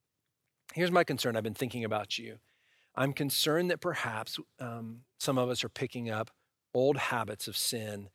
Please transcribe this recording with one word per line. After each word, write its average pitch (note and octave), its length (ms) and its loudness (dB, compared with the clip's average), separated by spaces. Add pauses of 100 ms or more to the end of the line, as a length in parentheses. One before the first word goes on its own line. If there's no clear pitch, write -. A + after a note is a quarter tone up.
(720)
Here's F3 200 2
my F3 120 8
concern. B2 320 0
I've A2+ 60 0
been A2 100 -2
thinking A#2+ 320 -4
about G#2+ 320 -2
you. A2+ 220 -10 (560)
I'm C3+ 180 2
concerned D#3 580 2
that D#3+ 100 0
perhaps, A#2+ 580 -4 (220)
um, A#2 440 -8 (140)
some C#3 180 2
of B2+ 140 4
us B2 140 -2
are A#2 40 -4
picking A#2+ 400 -4
up A2 220 -2 (420)
old C3+ 240 6
habits A2 520 -2
of G#2+ 80 -6
sin G#2 580 -2